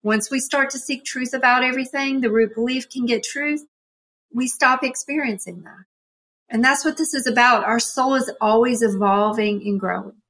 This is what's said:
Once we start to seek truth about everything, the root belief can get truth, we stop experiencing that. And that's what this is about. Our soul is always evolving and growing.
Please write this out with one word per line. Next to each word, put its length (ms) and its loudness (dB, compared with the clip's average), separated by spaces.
Once 260 0
we 100 -4
start 320 -2
to 60 -10
seek 280 -8
truth 280 -6
about 300 2
everything, 560 -2
the 100 0
root 240 2
belief 360 -2
can 160 -6
get 180 0
truth, 420 -4
we 140 -2
stop 360 0
experiencing 800 -6
that. 240 -20
And 120 0
that's 220 2
what 140 0
this 160 -2
is 120 -4
about. 380 4
Our 160 2
soul 360 0
is 140 0
always 400 4
evolving 840 2
and 140 0
growing. 500 -6